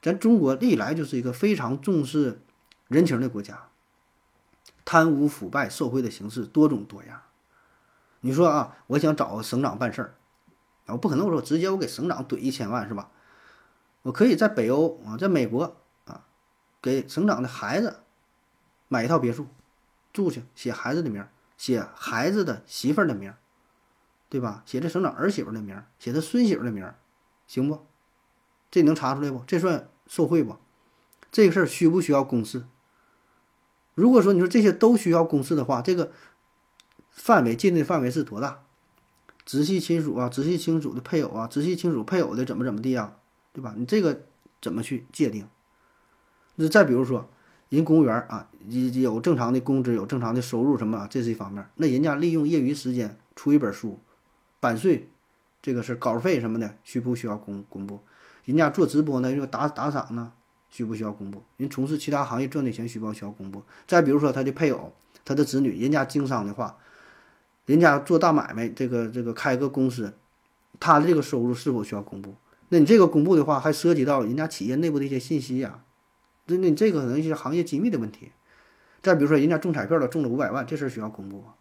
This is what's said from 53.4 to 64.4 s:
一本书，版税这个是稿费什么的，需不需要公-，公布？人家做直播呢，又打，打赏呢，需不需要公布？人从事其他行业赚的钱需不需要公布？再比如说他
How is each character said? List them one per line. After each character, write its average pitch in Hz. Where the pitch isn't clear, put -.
一 147
本 113
书， 101
版 117
税 156
这 135
个 117
是 120
稿 117
费 143
什 117
么 113
的， 110
需 -
不 123
需 120
要 104
公-， 101
公 98
布？ 101
人 131
家 156
做 151
直 147
播 143
呢， 127
又 139
打， 135
打 147
赏 127
呢， 117
需 -
不 110
需 110
要 107
公 104
布？ 98
人 139
从 135
事 151
其 147
他 143
行 123
业 135
赚 139
的 123
钱 110
需 117
不 107
需 104
要 104
公 98
布？ 98
再 175
比 147
如 147
说 143
他 135